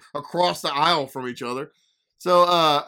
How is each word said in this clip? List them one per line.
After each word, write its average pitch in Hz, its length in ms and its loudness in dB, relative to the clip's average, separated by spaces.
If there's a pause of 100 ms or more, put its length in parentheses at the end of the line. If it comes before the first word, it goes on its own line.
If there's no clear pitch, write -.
(140)
across 170 480 -2
the 156 120 -6
aisle 151 340 0
from 131 220 -10
each 123 120 -10
other. 127 300 -8 (460)
So, 175 260 4
uh, 160 440 2